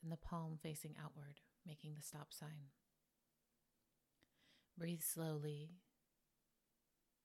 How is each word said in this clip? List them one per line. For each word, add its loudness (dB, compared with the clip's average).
and 0
the 2
palm 2
facing -2
outward, -8
making -6
the -6
stop -6
sign. -6
Breathe 2
slowly 4